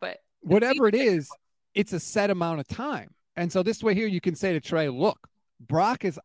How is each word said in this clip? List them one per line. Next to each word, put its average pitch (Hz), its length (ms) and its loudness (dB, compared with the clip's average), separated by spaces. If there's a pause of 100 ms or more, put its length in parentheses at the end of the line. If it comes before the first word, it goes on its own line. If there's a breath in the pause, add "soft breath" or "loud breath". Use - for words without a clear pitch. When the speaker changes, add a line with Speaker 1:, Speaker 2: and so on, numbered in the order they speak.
Speaker 1:
But 185 220 -10 (180)
Speaker 2:
Whatever 226 480 4
it 202 60 4
Speaker 1:
it's 262 100 2
Speaker 2:
is, 180 260 2 (440)
it's 202 180 -2
a 190 80 -4
set 202 300 -2
amount 170 300 -2
of - 80 -10
time. 233 460 -8 (200)
And 175 180 -4
so 185 100 2
this 220 200 -2
way 214 120 2
here, 220 120 0
you 180 160 -2
can 175 120 0
say 185 200 0
to 151 60 0
Trey, 160 280 0
"Look, 135 400 -2 (320)
Brock 175 420 0
is 180 220 -4